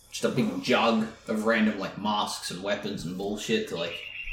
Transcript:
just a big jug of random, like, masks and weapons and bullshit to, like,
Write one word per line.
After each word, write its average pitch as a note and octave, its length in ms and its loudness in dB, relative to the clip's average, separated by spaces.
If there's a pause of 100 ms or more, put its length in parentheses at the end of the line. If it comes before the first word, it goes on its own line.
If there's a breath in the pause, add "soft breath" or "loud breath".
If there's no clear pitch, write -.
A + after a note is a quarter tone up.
(120)
just - 120 -2
a A2 40 4
big F#2+ 340 0
jug A2+ 440 4 (220)
of G#2+ 160 0
random, G#2+ 360 4
like, - 180 -6
masks G3+ 540 -2
and F2+ 100 -8
weapons G2+ 420 -2
and F2+ 140 -6
bullshit G#2 520 0
to, F2 60 -4
like, E2+ 220 -4 (340)